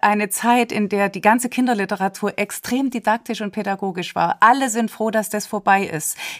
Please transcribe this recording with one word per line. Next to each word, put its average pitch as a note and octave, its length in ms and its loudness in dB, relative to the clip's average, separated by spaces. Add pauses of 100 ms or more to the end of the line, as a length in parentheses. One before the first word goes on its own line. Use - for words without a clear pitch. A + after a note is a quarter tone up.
eine G#3 280 2
Zeit, A#3+ 440 2
in G#3 160 0
der G3+ 180 2
die G3 140 -6
ganze A#3+ 260 4
Kinderliteratur G3+ 920 0
extrem B3 520 -2
didaktisch A3+ 500 -2
und G#3 120 -6
pädagogisch F#3+ 640 -4
war. E3+ 260 0
Alle C4 280 4
sind A3 220 -2
froh, A3 180 -4
dass G#3+ 200 -2
das G#3 180 -6
vorbei G3 380 2
ist. - 320 -6 (220)